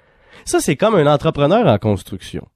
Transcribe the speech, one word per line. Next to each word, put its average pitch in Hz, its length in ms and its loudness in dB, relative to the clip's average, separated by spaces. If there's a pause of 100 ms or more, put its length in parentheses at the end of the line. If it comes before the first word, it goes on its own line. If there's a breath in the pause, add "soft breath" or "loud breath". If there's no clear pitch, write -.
(460 soft breath)
Ça, 349 160 -2
c'est 160 160 -2
comme 214 200 0
un 147 100 4
entrepreneur 156 600 2
en 107 100 4
construction - 760 -6